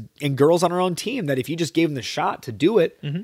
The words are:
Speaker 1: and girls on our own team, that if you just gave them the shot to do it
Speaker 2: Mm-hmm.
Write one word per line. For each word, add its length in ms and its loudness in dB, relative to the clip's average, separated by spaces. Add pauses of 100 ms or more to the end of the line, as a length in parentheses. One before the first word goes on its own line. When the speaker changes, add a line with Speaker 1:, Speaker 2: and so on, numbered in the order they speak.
(220)
Speaker 1:
and 160 -2
girls 260 6
on 80 2
our 80 -2
own 160 0
team, 300 -6
that 140 0
if 100 -6
you 60 -4
just 180 -4
gave 160 2
them 60 -6
the 60 -6
shot 420 -4
to 80 -10
do 260 2
it 240 0
Speaker 2:
Mm-hmm. 220 -6